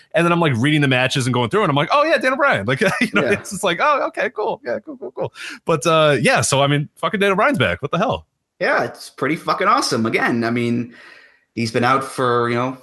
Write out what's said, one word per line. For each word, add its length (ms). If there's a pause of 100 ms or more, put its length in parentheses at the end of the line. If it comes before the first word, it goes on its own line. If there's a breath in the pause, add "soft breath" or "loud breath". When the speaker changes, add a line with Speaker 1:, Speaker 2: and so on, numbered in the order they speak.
(140 loud breath)
Speaker 1:
and 120
then 60
I'm, 80
like, 180
reading 240
the 60
matches 380
and 60
going 160
through, 140
and 80
I'm 60
like, 140
oh 140
yeah, 140
Dan 160
O'Brien. 320
Like, 140
<laughs> 20
you 60 (260)
know, 80
Speaker 2:
Yeah. 100
Speaker 1:
it's 200
just 120
like, 160
oh, 280
okay, 200
cool. 340
Yeah, 180
cool, 180
cool, 140
cool. 200 (320 loud breath)
But, 220
uh, 340
yeah, 220
so, 200
I 40
mean, 300
fucking 240
Dan 120
O'Brien's 240
back. 240
What 120
the 60
hell? 280 (340)
Speaker 2:
Yeah, 240
it's 240
pretty 280
fucking 320
awesome. 360
Again, 400
I 60
mean, 440 (600 loud breath)
he's 180
been 120
out 200
for, 460
you 40
know, 280